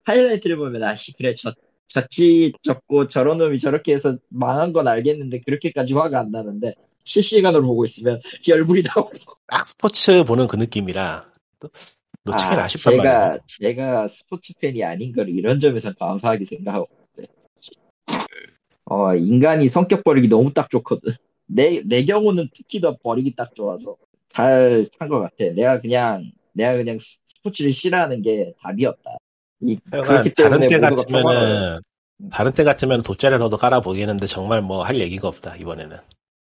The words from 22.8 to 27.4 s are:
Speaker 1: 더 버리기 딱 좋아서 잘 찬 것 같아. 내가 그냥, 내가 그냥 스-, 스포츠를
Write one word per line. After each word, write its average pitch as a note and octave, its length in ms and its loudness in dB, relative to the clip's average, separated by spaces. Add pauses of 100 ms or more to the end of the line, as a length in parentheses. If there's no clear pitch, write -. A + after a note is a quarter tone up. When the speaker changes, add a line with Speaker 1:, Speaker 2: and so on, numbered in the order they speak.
Speaker 1:
더 D#3 160 0
버리기 B2 400 -4
딱 A#2+ 180 -10
좋아서 G#2 420 -10 (320)
잘 B2 580 4 (120)
찬 D3+ 100 -8
것 C#3+ 120 -2
같아. F2+ 340 -4
내가 A#2+ 260 0
그냥, A#2 500 -4 (220)
내가 A#2 240 -2
그냥 A#2 220 -6
스-, - 260 -20
스포츠를 D3+ 480 -4